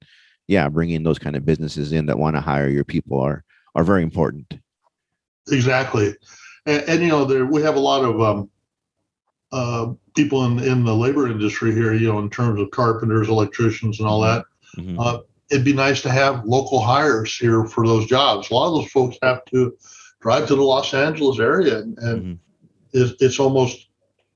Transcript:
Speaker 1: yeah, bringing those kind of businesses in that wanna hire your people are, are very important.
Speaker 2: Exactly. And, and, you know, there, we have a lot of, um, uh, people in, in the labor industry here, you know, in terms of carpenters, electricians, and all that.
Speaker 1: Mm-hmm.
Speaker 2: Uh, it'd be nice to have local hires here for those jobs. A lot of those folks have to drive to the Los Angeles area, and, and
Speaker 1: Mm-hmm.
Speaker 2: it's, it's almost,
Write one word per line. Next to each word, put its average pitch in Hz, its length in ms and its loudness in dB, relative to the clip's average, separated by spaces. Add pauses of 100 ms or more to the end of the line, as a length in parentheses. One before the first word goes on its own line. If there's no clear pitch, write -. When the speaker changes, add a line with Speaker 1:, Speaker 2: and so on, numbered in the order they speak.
(480)
Speaker 1:
yeah, 85 220 2
bringing 82 320 -2
those 80 160 0
kind 73 180 -8
of 69 80 -6
businesses 76 480 -4
in 80 140 0
that 73 140 -2
wanna 76 220 0
hire 71 280 -2
your 69 140 0
people 71 360 -4
are, 71 240 -4 (300)
are 80 100 0
very 92 200 2
important. 73 500 -4 (960)
Speaker 2:
Exactly. 127 640 0 (500)
And, 147 220 0
and, 165 140 0
you 170 80 2
know, 147 160 2
there, 131 200 0
we 147 160 0
have 151 140 0
a 139 40 2
lot 139 240 2
of, 113 180 0
um, 104 280 0 (1040)
uh, 120 420 -4 (220)
people 135 300 2
in, 120 140 0
in 127 240 2
the 113 120 2
labor 131 340 2
industry 107 440 -2
here, 110 200 2
you 113 180 2
know, 104 80 0
in 104 100 -4
terms 113 300 0
of 101 120 -4
carpenters, 110 580 0
electricians, 110 680 0
and 110 80 -2
all 107 140 2
that. 113 240 0 (320)
Speaker 1:
Mm-hmm. 90 220 -8
Speaker 2:
Uh, 120 200 -2 (320)
it'd 139 140 2
be 139 80 4
nice 135 280 0
to - 80 -4
have 131 360 2
local 131 360 0
hires 120 560 0
here 113 280 2
for 113 200 -2
those 113 220 2
jobs. 127 420 0
A - 40 -2
lot 135 160 2
of 156 120 0
those 110 100 -12
folks 127 300 0
have 127 240 0
to 127 320 0 (440)
drive 135 260 0
to 143 80 2
the 139 80 4
Los 135 300 0
Angeles 143 460 0
area, 131 400 2
and, 113 200 -12
and 113 220 -4
Speaker 1:
Mm-hmm. - 760 -8
Speaker 2:
it's, 123 220 -2
it's 131 180 2
almost, 131 480 0 (480)